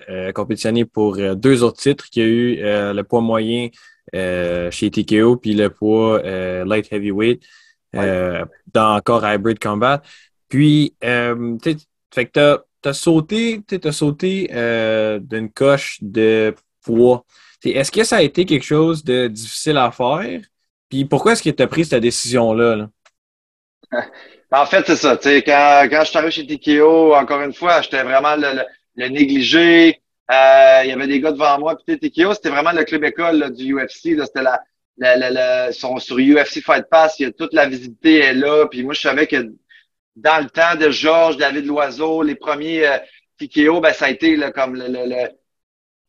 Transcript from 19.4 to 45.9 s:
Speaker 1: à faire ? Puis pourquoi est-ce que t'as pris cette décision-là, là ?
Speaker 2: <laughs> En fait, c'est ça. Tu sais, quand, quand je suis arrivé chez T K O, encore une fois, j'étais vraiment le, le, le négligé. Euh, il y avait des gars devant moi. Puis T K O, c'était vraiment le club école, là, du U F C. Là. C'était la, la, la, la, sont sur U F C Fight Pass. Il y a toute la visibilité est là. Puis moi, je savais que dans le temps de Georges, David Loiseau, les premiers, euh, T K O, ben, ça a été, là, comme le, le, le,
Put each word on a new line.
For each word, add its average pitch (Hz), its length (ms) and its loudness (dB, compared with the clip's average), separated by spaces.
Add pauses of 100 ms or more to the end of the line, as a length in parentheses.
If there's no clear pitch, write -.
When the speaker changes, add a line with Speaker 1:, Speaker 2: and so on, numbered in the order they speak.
Speaker 1:
à 123 160 2
faire ? 151 480 -4 (480)
Puis 135 160 -4
pourquoi 143 280 2
est-ce 226 100 -2
que 160 80 -2
t'as - 160 0
pris 165 180 -2
cette 139 160 -2
décision-là, 117 760 0
là ? 107 120 -8 (1040)
Speaker 2:
<laughs> - 180 -8 (400)
En 139 140 2
fait, 180 220 0
c'est 160 100 2
ça. 139 220 0
Tu 139 100 -4
sais, 143 140 4
quand, 143 480 4
quand 151 100 2
je 151 80 0
suis - 80 -6
arrivé 160 140 0
chez 156 160 -8
T 143 120 -10
K 147 220 2
O, 160 340 6
encore 143 280 0
une 143 100 -8
fois, 170 300 0
j'étais 135 200 -4
vraiment 135 320 0
le, 143 220 -2
le, 131 60 -4 (340)
le 127 120 -6
négligé. 147 920 4 (300)
Euh, 135 540 8
il 131 40 -4
y 131 40 -4
avait 131 140 -4
des 139 140 0
gars 156 120 0
devant 143 260 0
moi. 156 180 -4
Puis 160 220 -6
T 151 120 -6
K 170 160 0
O, 208 60 0
c'était - 160 -8
vraiment 147 240 0
le 160 120 -2
club 151 200 -4
école, 165 320 -2
là, 143 140 -2
du 131 240 -6
U 135 120 -4
F - 40 -14
C. 165 240 -6
Là. 147 100 -2
C'était 135 160 -8
la, 127 180 0 (380)
la, 127 220 2
la, 127 120 -2
la, 127 420 -2
sont 127 260 -8
sur 123 180 -8
U 139 260 4
F 139 60 -6
C 151 140 -10
Fight 139 280 0
Pass. 160 280 4
Il 139 60 -4
y - 20 -2
a 117 40 -6
toute 160 220 -10
la 147 140 2
visibilité 131 540 0
est 139 120 2
là. 147 380 2
Puis 123 140 -10
moi, 143 100 -6
je - 80 -8
savais 147 240 0
que 117 260 -4 (640)
dans 151 260 0
le 135 60 -10
temps 170 320 0
de 156 80 4
Georges, 156 480 2
David 143 300 -4
Loiseau, 147 560 -4
les 147 120 -2
premiers, 151 520 -4
euh, 139 100 0 (420)
T 147 100 -14
K 151 200 2
O, 170 140 2
ben, 156 100 4
ça 143 140 -4
a - 20 0
été, 160 280 0
là, 139 140 -4
comme 131 260 -6
le, 127 100 -12
le, 127 200 -8
le, 123 220 -6 (800)